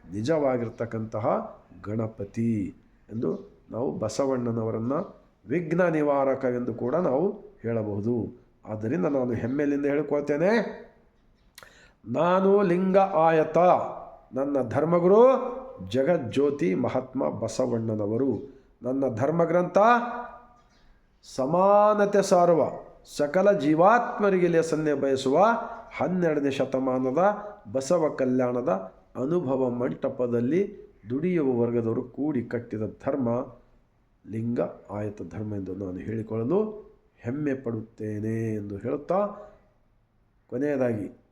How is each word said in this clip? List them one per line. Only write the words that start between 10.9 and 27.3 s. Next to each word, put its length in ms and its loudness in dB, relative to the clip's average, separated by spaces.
"ನಾನು 560 4
ಲಿಂಗ 360 4
ಆಯತ, 600 4
ನನ್ನ 360 -2
ಧರ್ಮಗುರು 540 4
ಜಗಜ್ಯೋತಿ 880 0
ಮಹಾತ್ಮ 560 -2
ಬಸವಣ್ಣನವರು, 1200 -2
ನನ್ನ 320 -2
ಧರ್ಮಗ್ರಂಥ 640 2
ಸಮಾನತೆ 840 4
ಸಾರುವ 500 4
ಸಕಲ 360 2
ಜೀವಾತ್ಮರಿಗೆ 960 4
ಲೇಸನ್ನೇ 480 2
ಬಯಸುವ 520 2
ಹನ್ನೆರಡನೇ 540 0
ಶತಮಾನದ 680 0